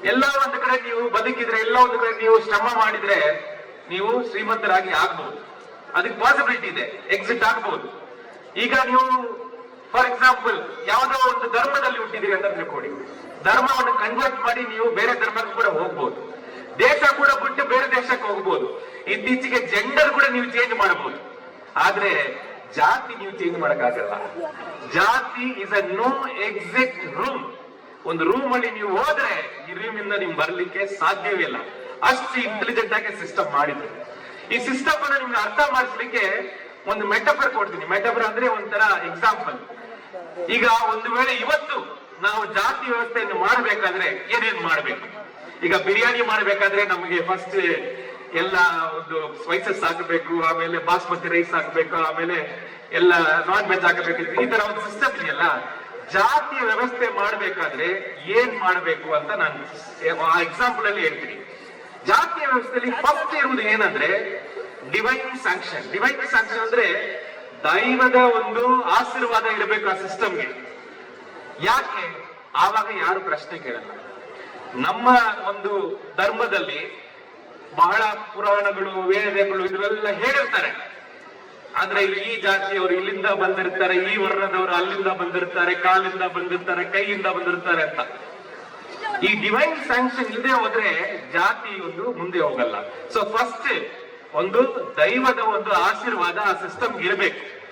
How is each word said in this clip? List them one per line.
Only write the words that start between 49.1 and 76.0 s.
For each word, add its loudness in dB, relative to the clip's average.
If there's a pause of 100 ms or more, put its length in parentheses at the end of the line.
ಸ್ಪೈಸಸ್ -2
ಹಾಕಬೇಕು, 0
ಆಮೇಲೆ 0
ಬಾಸ್ಮತಿ 0
ರೈಸ್ 2
ಹಾಕಬೇಕು, 0
ಆಮೇಲೆ -2 (240)
ಎಲ್ಲ 6 (260)
ನಾನ್ 2
ವೆಜ್ 2
ಹಾಕಬೇಕು, 2
ಈ 2
ತರ 2
ಒಂದು -4
ಸಿಸ್ಟಮ್ -2
ಇದೆಯಲ್ಲ. -2 (720)
ಜಾತಿ 4
ವ್ಯವಸ್ಥೆ 0
ಮಾಡ್ಬೇಕಾದ್ರೆ -2 (400)
ಏನ್ 4
ಮಾಡ್ಬೇಕು 0
ಅಂತ 0
ನಾನು -4
ಆ 4
ಎಕ್ಸಾಂಪಲ್ 0
ಅಲ್ಲಿ 0
ಹೇಳ್ತೀನಿ. -2 (720)
ಜಾತಿ 4
ವ್ಯವಸ್ಥೆಯಲ್ಲಿ 0
ಫಸ್ಟ್ 0
ಇರುವುದು 0
ಏನಂದ್ರೆ 2 (840)
ಡಿವೈನ್ -2
ಸ್ಯಾಂಕ್ಷನ್. -6
ಡಿವೈನ್ 0
ಸ್ಯಾಂಕ್ಷನ್ 0
ಅಂದ್ರೆ 2 (800)
ದೈವದ 4
ಒಂದು 6
ಆಶೀರ್ವಾದ 2
ಇರಬೇಕು 0
ಆ 2
ಸಿಸ್ಟಮ್ಗೆ. -2 (1160)
ಯಾಕೆ? -2 (220)
ಆವಾಗ 2
ಯಾರು 0
ಪ್ರಶ್ನೆ -6
ಕೇಳಲ್ಲ. -10 (840)
ನಮ್ಮ 2 (400)
ಒಂದು -4 (140)